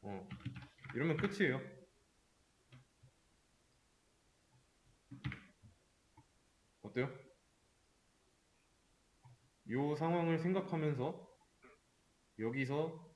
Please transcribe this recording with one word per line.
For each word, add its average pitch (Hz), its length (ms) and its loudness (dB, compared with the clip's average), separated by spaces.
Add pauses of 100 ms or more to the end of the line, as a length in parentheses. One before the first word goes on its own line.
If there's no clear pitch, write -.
어, 98 260 -8 (680)
이러면 151 220 2
끝이에요. 175 420 2 (4000)
어때요? 120 280 0 (2500)
요 143 260 2
상황을 165 440 4
생각하면서 160 880 0 (1120)
여기서 135 760 0